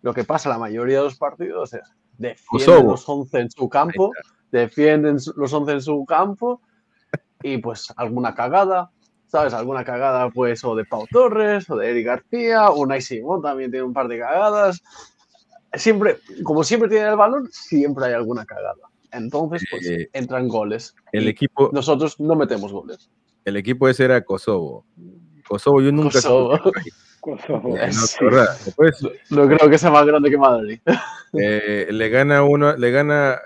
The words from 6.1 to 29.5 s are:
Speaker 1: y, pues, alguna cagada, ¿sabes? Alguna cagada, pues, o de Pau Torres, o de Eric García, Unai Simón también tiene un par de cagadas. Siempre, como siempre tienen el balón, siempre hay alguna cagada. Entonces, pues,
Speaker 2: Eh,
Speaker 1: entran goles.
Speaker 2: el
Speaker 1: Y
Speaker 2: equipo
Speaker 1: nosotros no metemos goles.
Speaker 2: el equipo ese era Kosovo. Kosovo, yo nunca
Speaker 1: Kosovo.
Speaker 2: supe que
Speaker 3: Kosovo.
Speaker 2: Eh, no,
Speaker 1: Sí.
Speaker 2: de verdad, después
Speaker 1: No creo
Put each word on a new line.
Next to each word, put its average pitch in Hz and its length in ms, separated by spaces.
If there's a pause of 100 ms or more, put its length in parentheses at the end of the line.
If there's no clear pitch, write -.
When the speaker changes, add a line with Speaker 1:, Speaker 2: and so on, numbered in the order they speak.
Speaker 1:
y, 135 160
pues, 113 360
alguna 120 380
cagada, 180 560 (380)
¿sabes? 151 260
Alguna 123 300
cagada, 127 480
pues, 120 320
o 117 120
de 110 100
Pau 110 260
Torres, 214 580
o 143 80
de 113 140
Eric 117 160
García, 220 640
Unai 135 300
Simón 135 400
también 135 280
tiene 127 160
un 127 80
par 127 140
de 117 120
cagadas. 190 600 (920)
Siempre, 214 440 (260)
como 156 200
siempre 220 260
tienen 214 200
el 214 80
balón, 240 340
siempre 143 540
hay 123 80
alguna 117 320
cagada. 98 440 (220)
Entonces, 151 580
pues, 87 180
Speaker 2:
Eh, 82 260
Speaker 1:
entran 127 340
goles. 110 480 (160)
Speaker 2:
el 107 140
Speaker 1:
Y 107 40
Speaker 2:
equipo 135 420
Speaker 1:
nosotros 143 480
no 156 160
metemos 110 360
goles. 73 380 (360)
Speaker 2:
el 98 120
equipo 123 300
ese 131 180
era 127 180
Kosovo. 87 640 (640)
Kosovo, 135 340
yo 139 100
nunca 147 240
Speaker 1:
Kosovo. 127 420
Speaker 2:
supe 190 260
que - 60 (320)
Speaker 3:
Kosovo. 127 560
Speaker 2:
Eh, 120 100
no, - 60
Speaker 1:
Sí. 113 260
Speaker 2:
de - 60
verdad, 110 400
después 151 320 (320)
Speaker 1:
No 143 180
creo 151 220